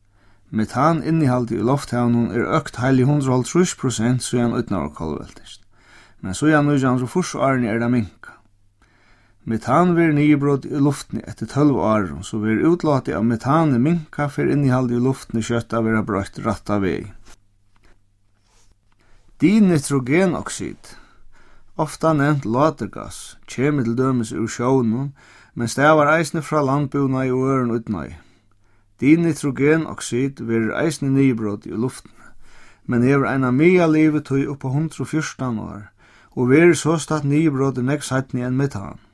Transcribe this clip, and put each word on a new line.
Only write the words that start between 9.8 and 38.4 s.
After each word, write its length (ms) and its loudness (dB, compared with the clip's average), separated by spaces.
verður 240 4
niðurbrotið 600 2
í 20 0
luftini 480 -2
eftir 220 -10
tólv 340 2
árum, 400 0
so 160 -8
verður 300 2
útlátið 480 0
av 100 0
metani 540 0
minkað, 560 -2
fer 160 0
innihaldi 420 0
í 80 0
luftini 400 -2
skjótt 300 -4
at 100 0
verða 220 0
broytt 340 -6
rætta 400 -4
veg. 300 -4
Dinitrogenoxid, 1500 0
ofta 400 -2
nevnt 320 0
láturgass, 840 -4
kemur 340 -2
til 140 -2
dømis 340 0
úr 160 -4
sjónum, 640 0
men 160 -6
stavar 460 4
eisini 260 0
frá 240 0
landbúnaði 720 0
og 160 0
øðrum 260 0
útnaði. 400 -6
Dinitrogenoxid 1400 0
verður 460 -2
eisini 320 -2
niðurbrotið 560 0
í 100 -2
luftini, 460 -12
men 160 2
hevur 240 4
eina 240 0
miðallivitíð 1000 2
upp 100 -12
á 80 -4
hundrað 320 -4
og 80 -8
fjúrtan 480 -4
ár 300 -14
og 220 4
verður 260 6
sostatt 480 -2
niðurbrotið 600 0
nógv 160 -4
seinni 400 -4